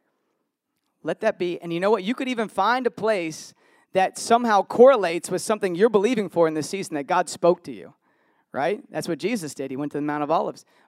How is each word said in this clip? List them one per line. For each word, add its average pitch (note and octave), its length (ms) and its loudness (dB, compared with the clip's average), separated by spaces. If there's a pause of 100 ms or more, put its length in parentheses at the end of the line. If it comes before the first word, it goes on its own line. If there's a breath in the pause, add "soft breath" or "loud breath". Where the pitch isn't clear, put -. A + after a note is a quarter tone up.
(1040)
Let D#3+ 180 -6
that G#3+ 180 -2
be, F3 220 -4
and E3+ 120 -8
you E3+ 80 -4
know G3 100 2
what? G#3+ 120 0
You A3 120 -2
could C4 140 -6
even A3+ 200 -4
find A#3 380 0
a A3 40 -2
place F3+ 640 -4 (380 soft breath)
that F#3+ 260 0
somehow A#3 440 4
correlates G3+ 680 6
with F3+ 120 -2
something G3 320 -2
you're G3+ 140 4
believing G#3 400 0
for E3+ 200 2
in D#3 60 -4
this D3 140 -4
season F#3+ 260 -8
that C#3+ 100 -6
God F3 240 0
spoke - 360 2
to C#3+ 80 -12
you, F2+ 220 -18 (580)
right? E3+ 380 -4
That's - 180 -8
what D#3+ 100 -4
Jesus F3 360 -6
did. C#3 160 -8
He C3 60 -8
went C#3+ 160 -6
to D3 60 -6
the C#3+ 40 -4
Mount D3 220 -4
of C#3+ 60 -4
Olives. F3 340 -2 (240 soft breath)